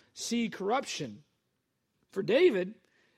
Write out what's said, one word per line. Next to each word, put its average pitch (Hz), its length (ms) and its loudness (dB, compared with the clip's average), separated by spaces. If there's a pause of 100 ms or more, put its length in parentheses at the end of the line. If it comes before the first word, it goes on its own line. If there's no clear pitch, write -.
(140)
see 233 360 -2
corruption." 196 760 -4 (880)
For 196 100 -4
David, 220 540 4 (420)